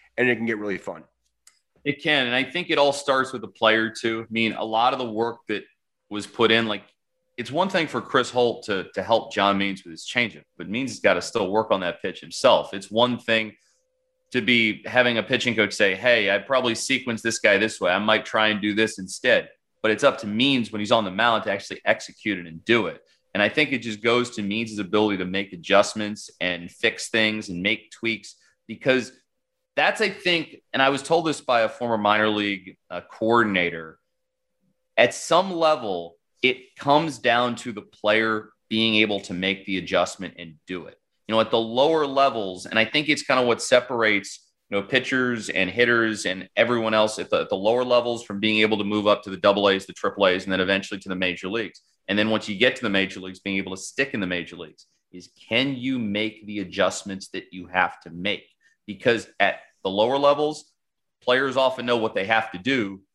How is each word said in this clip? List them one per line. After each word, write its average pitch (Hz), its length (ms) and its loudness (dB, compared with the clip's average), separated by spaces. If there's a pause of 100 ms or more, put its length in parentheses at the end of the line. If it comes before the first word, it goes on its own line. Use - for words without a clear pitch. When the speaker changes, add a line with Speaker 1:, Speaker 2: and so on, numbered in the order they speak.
(160)
Speaker 1:
and 123 140 4
it 117 60 2
can 113 100 -4
get 113 120 -2
really 101 200 -4
fun. 82 260 -12 (760)
Speaker 2:
It 143 200 -4
can. 147 240 2
And 120 80 -2
I 131 100 2
think 165 240 -6
it 160 80 0
all 143 160 4
starts 131 400 -2
with 120 80 -8
the 104 80 -12
player 110 400 2
too. 113 400 -4
I - 20 -16
mean, 110 220 0
a - 100 -8
lot 113 300 2
of 131 60 -4
the 123 120 -6
work 117 280 -4 (100)
that 104 160 -4 (460)
was 104 160 -8
put 113 240 2
in, 113 180 4
like, 104 140 -4 (560)
it's 120 120 -8
one 180 200 0
thing 170 160 0
for 120 160 -6
Chris 127 260 0
Holt 120 380 0
to, 95 260 -4
to 95 100 -6
help 110 300 0
John 101 240 2
Means 98 260 -4
with 85 100 -18
his - 140 -16
changeup, 113 360 -4 (160)
but 87 100 -10
Means 120 220 -4
has 104 100 -14
gotta 92 220 2
still 98 280 -2
work 107 200 0
on 95 100 0
that 85 220 -6
pitch 95 180 -8
himself. 82 540 2
It's 98 160 -10
one 117 280 2
thing 110 360 -2 (800)
to 123 100 0
be 113 420 2
having 120 320 2
a 107 60 0
pitching 120 320 -2
coach 104 180 0
say, 98 220 2
"Hey, 110 340 2
I'd 98 180 0
probably 123 280 0
sequence 123 480 -4
this 113 160 -2
guy 104 180 4
this 107 240 0
way. 90 100 0
I 95 80 2
might 107 280 2
try 107 220 2
and 104 120 0
do 104 140 -2
this 110 240 0
instead." 95 500 0 (320)
But 110 100 0
it's 107 140 0
up 131 140 4
to 107 80 -10
Means 117 440 0
when 104 100 -6
he's 104 120 -2
on 113 120 4
the 92 60 -6
mound 110 340 0
to 104 60 -4
actually 98 360 -6
execute 104 520 -2
it 85 80 -12
and 82 160 -16
do 110 260 2
it. - 120 -12 (320)
And 101 100 0
I 107 60 4
think 139 240 0
it 127 60 -2
just 110 240 -10
goes 120 300 2
to 107 100 -6
Means' 107 360 -6
ability 104 380 2
to 92 80 -4
make 95 300 -6
adjustments 104 760 0 (120)
and 87 280 -4
fix - 380 -4
things 107 400 0
and 87 140 -8
make 107 280 -2
tweaks, 113 440 -8 (320)
because 123 460 0 (640)
that's, 185 260 0
I 202 80 0
think, 170 460 -2 (180)
and 131 80 2
I 135 80 6
was 139 100 0
told 165 240 0
this 151 160 -2
by 120 220 0
a 107 60 2
former 117 280 -4
minor 107 320 4
league, 101 480 -4 (140)
uh, 90 100 -8
coordinator, 90 1000 0 (960)
at 127 180 6
some 185 380 0
level, 123 640 -2 (260)
it - 340 -2
comes 147 420 2
down 120 360 2
to 117 180 -10
the 101 80 -12
player 107 680 0 (180)
being 110 280 2
able 104 240 4
to - 120 -10
make 95 320 -2
the 95 140 -4
adjustment 87 600 -2
and 82 180 -16 (100)
do 90 200 -10
it. - 120 -20 (300)
You 110 60 -2
know, 110 60 4
at 110 120 0
the 120 60 4
lower 139 460 2
levels, 117 640 0
and 110 120 -2
I 110 60 6
think 147 240 -2
it's 143 140 0
kinda 131 200 2
what 120 200 2
separates, 113 880 0 (180)
you 101 80 -4
know, 98 60 -2
pitchers 123 640 -2
and 90 220 -2
hitters 113 560 2
and 92 300 -6
everyone 113 360 2
else 107 260 2
at - 120 -6
the, 80 120 2
at - 60 -8
the 101 80 -2
lower 113 280 2
levels 120 400 0
from 101 160 -8
being 107 180 2
able 107 180 4
to 101 80 -2
move 104 220 0
up 101 160 4
to 98 80 -12
the 92 60 -10
double 101 340 4
A's, 98 160 0
the 92 60 -16
triple 98 340 0
A's, 92 180 2
and 98 80 -4
then 92 80 0
eventually 98 400 -2
to 98 80 -18
the 92 80 -6
major 92 320 -4
leagues. 107 320 -8 (280)
And 101 100 0
then 107 100 2
once 110 200 -2
you 101 80 -6
get 123 200 2
to - 60 -16
the 110 80 -2
major 95 300 -2
leagues, 92 180 -14
being 98 180 -6
able 95 180 -6
to 92 60 -12
stick - 340 -6
in 110 60 -6
the 92 60 -4
major 87 300 -6
leagues 80 300 -18 (260)
is, 90 180 -20 (180)
can 131 280 0
you 127 220 -4
make 107 480 -4
the 104 120 -10
adjustments 95 680 -4
that - 240 -12
you 90 160 -14
have 90 320 -2
to 80 100 -20
make? 90 340 -6 (420)
Because 107 420 -2 (100)
at 98 220 0 (240)
the 95 60 -4
lower 113 280 2
levels, 147 540 0 (500)
players 131 340 2
often 131 300 2
know 120 100 2
what 110 180 -2
they 98 120 -2
have 113 240 2
to 92 80 -12
do, 98 420 -2 (140)